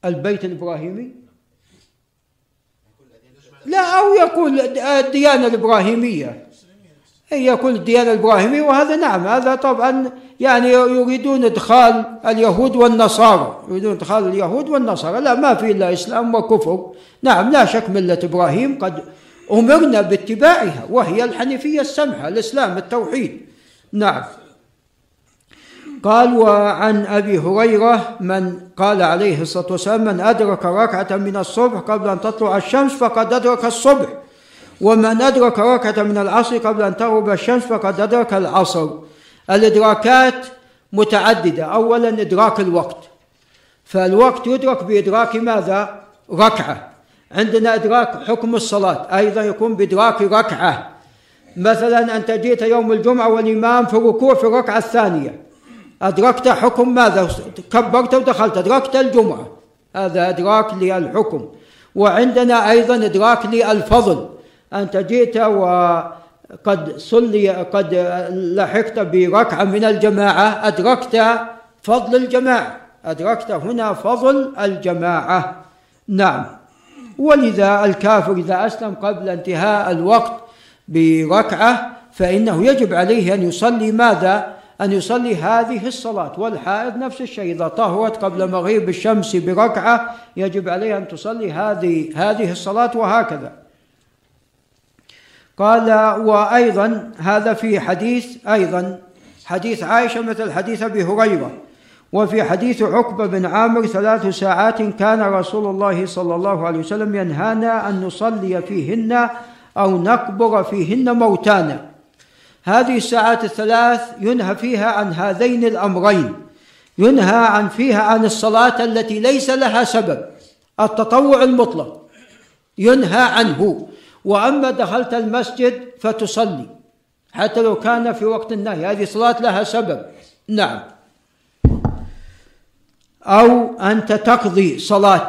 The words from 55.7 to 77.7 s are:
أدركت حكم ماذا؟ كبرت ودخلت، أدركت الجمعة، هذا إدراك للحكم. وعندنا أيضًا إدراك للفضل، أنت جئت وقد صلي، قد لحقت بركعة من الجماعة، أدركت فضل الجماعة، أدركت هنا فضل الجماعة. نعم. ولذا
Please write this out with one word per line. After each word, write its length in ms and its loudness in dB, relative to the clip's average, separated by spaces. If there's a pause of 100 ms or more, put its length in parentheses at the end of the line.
أدركت 460 2
حكم 460 2
ماذا؟ 340 2 (440)
كبرت 420 2
ودخلت، 420 0
أدركت 400 0
الجمعة، 500 2 (500)
هذا 320 -2
إدراك 460 0
للحكم. 760 -2 (460)
وعندنا 760 2
أيضًا 240 4
إدراك 520 2
للفضل، 840 2 (440)
أنت 240 -6
جئت 400 0
وقد 1600 -2
صلي، 520 2
قد 460 -2 (360)
لحقت 680 -2
بركعة 680 2
من 200 0
الجماعة، 840 2
أدركت 720 0 (420)
فضل 340 0
الجماعة، 600 0 (280)
أدركت 460 -4
هنا 420 -4
فضل 680 0
الجماعة. 960 -4 (520)
نعم. 380 0 (720)
ولذا 640 4